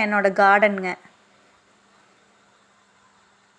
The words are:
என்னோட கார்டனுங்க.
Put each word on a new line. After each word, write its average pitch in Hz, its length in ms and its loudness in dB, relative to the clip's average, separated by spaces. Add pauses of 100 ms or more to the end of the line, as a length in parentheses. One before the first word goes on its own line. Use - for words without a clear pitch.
என்னோட 208 240 -2 (120)
கார்டனுங்க. 196 540 2 (2750)